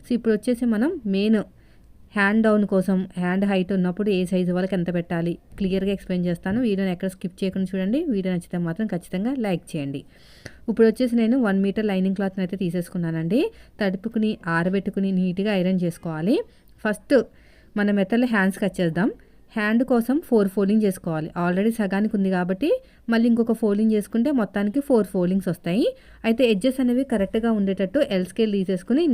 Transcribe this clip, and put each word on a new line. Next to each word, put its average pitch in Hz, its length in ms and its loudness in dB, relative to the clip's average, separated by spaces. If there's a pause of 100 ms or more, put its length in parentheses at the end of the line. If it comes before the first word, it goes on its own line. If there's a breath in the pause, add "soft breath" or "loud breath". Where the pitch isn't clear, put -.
So - 120 -8
ఇప్పుడు 226 200 0
వచ్చేసి 240 360 -2
మనం 226 180 2 (240)
మెయిన్ 214 220 4 (800 soft breath)
హ్యాండ్ 208 300 2
డౌన్ 214 260 4
కోసం 185 260 2 (220)
హ్యాండ్ 185 300 0
హైట్ 185 260 0
ఉన్నప్పుడు 180 400 0
ఏ - 20 0 (120)
సైజు 180 260 0
వాళ్ళకి 185 220 -2
ఎంత 170 180 -2
పెట్టాలి 170 380 -2 (260)
క్లియర్గా 190 360 0
ఎక్స్‌ప్లెయిన్ 180 320 -2
చేస్తాను. 185 380 -2
వీడియోని 190 300 0
ఎక్కడ 190 180 -4
స్కిప్ 185 280 -10
చేయకుండా 190 300 -2
చూడండి. 202 280 0 (140)
వీడియో 185 200 -2
నచ్చితే 175 320 -4
మాత్రం 165 280 -4
ఖచ్చితంగా 190 400 -4 (120)
లైక్ 180 260 -2
చేయండి. 143 300 -6 (680 loud breath)
ఇప్పుడు 226 200 6
వచ్చేసి 240 320 -2
నేను 233 240 2
వన్ 196 200 2
మీటర్ 208 260 -2
లైనింగ్ 190 280 0
క్లాత్‌ని 190 260 -2
అయితే 185 180 -6
తీసేసుకున్నానండి. 170 760 -2 (400 loud breath)
తడుపుకుని 214 500 -2 (260)
ఆరబెట్టుకుని 196 520 -2 (100)
నీట్‌గా 185 320 -2 (100)
ఐరన్ 185 240 0
చేసుకోవాలి. 165 520 -2 (460 soft breath)
ఫస్ట్ 214 320 0 (640 soft breath)
మన 202 100 2 (120)
మెథడ్లో 233 340 0
హ్యాండ్స్ 190 280 0
కట్ 185 180 -4
చేద్దాం. 170 280 0 (460 soft breath)
హ్యాండ్ 220 340 0
కోసం 240 260 2 (100)
ఫోర్ 208 280 4
ఫోల్డింగ్ 208 300 2
చేసుకోవాలి. 170 440 -2 (140)
Already 185 360 0
సగానికి 208 400 0
ఉంది 190 160 2
కాబట్టి 185 340 0 (440 soft breath)
మళ్ళీ 226 180 4
ఇంకొక 226 320 2
ఫోల్డింగ్ 220 320 2
చేసుకుంటే 226 360 0 (100)
మొత్తానికి 208 480 -2
ఫోర్ 220 260 4
ఫోల్డింగ్స్ 185 380 0
వస్తాయి. 185 340 -2 (400 soft breath)
అయితే 226 160 2 (100)
ఎడ్జెస్ 247 300 0
అనేవి 247 300 2
కరెక్ట్గా 220 460 0
ఉండేటట్టు 196 400 -2 (180)
ఎల్ 185 140 0
స్కేల్ 220 280 0
తీసేసుకుని 196 440 0 (120)